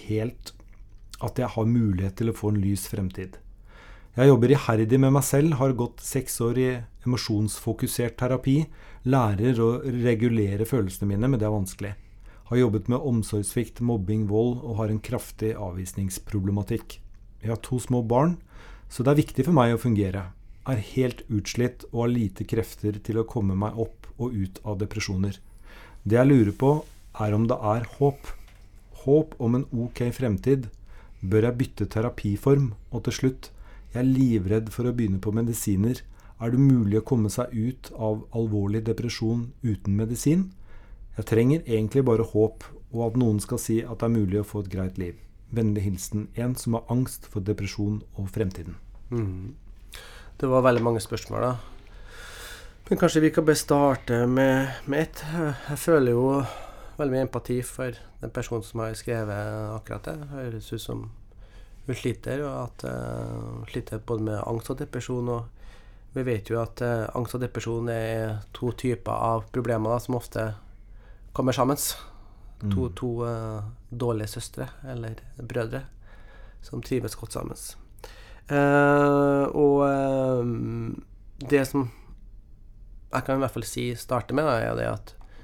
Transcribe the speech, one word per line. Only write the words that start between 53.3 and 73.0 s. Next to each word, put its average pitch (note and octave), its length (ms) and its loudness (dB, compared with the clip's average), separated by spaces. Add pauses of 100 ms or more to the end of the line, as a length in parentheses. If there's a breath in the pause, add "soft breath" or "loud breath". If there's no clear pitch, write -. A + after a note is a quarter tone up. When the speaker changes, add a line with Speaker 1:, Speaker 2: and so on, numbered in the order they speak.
Speaker 2:
kan D#3 140 2
bare D3+ 140 6
starte C#3 680 2
med, C3 420 4 (180)
med C#3+ 160 0
ett. - 220 -8 (440 loud breath)
Jeg D3 100 -6
føler C#3 340 4
jo C3 320 4 (540 loud breath)
veldig D3 140 0
mye C3 140 2
empati B2 360 -4
for B2 340 -8 (240)
den A#2 100 -8
personen A#2+ 320 -4
som A#2 180 -8
har A2 140 -4
skrevet G#2+ 800 -4
akkurat G#2+ 320 -10
det. D3+ 240 -10
Høres B2 420 -10
ut A2+ 80 -6
som A2+ 220 -8 (840 soft breath)
hun B2+ 120 -4
sliter, B2+ 460 -4
og C3 240 -8
at, - 180 -16
eh, B1+ 480 -6 (220)
hun A2+ 100 -12
sliter A#2+ 320 -8
både A2 300 -4
med G#2+ 100 -4
angst A#2 320 -6
og C3 80 -6
depresjon, B2 500 -6
og - 840 -10
vi C3 80 -4
vet A#2 280 -2
jo A2+ 120 0
at, - 200 -6
eh, A#2 320 0
angst A#2+ 200 -4
og B2 80 -4
depresjon A#2 480 -4
er A2+ 480 -2 (140)
to B2 200 -4
typer A#2 400 -2
av A2+ 380 0
problemer A2+ 400 0
da, A#2+ 80 2
som B2 160 -4
ofte A2 400 -4 (800 soft breath)
kommer B2+ 200 0
sammen. C3 240 2 (840 loud breath)
Speaker 1:
Mm. G#2 120 -2
Speaker 2:
To, F#2 140 0
to, G#2 220 -4 (160)